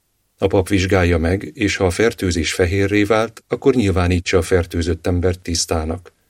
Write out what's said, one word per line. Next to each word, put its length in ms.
A 100
pap 200
vizsgálja 500
meg, 360
és 220
ha 100
a 60
fertőzés 640
fehérré 500
vált, 440
akkor 280
nyilvánítsa 640
a 40
fertőzött 680
embert 320
tisztának. 720